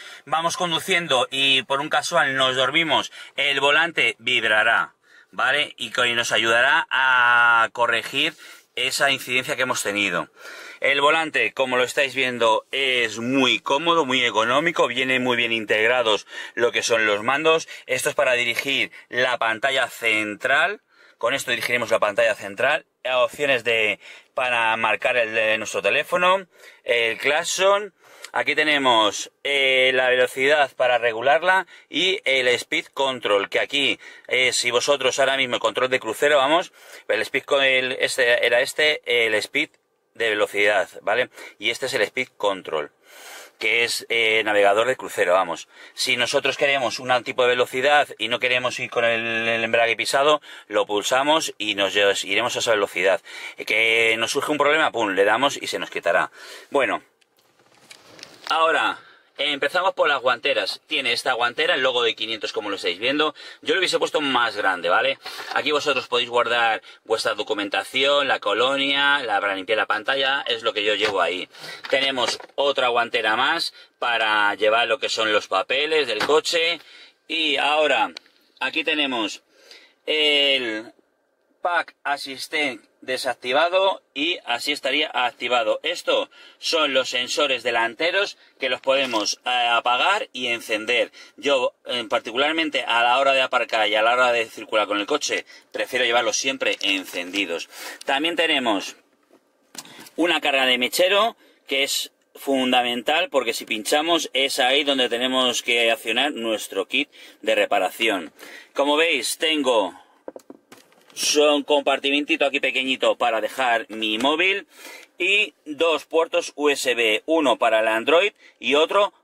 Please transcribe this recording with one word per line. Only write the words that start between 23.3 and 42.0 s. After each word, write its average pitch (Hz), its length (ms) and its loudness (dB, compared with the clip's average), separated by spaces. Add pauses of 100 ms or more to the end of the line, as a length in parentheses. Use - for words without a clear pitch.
de, 110 380 0 (340)
para 117 420 0
marcar 113 400 0
el, 113 160 0
de 110 260 2
nuestro 104 240 -4
teléfono, 175 640 2 (340)
el 117 340 0
claxon. 180 800 0 (380)
Aquí 127 240 -2
tenemos, 135 760 2 (140)
eh, 131 500 2
la 127 140 2
velocidad 131 640 2
para 123 240 2
regularla 151 680 2 (200)
y 180 360 0
el 131 240 2
speed 127 380 -2
control, 117 640 0
que 120 100 0
aquí, 127 400 -2 (260)
eh, 127 260 0
si 120 200 -2
vosotros 127 480 2
ahora 135 160 2
mismo 123 200 -2
el 104 40 -4
control 123 300 0
de 127 100 0
crucero, 143 380 0
vamos, 156 340 2 (340)
el 104 160 0
speed 123 220 -4
con 139 180 2
el, 131 380 2
este, 120 440 0
era 120 160 2
este, 151 460 0
el 113 300 0
speed 143 340 -4 (440)
de 113 140 -2
velocidad, 104 600 0 (100)
¿vale? 117 300 -2 (280)
Y 107 120 -4
este 117 160 -6
es 123 80 -6
el 117 80 0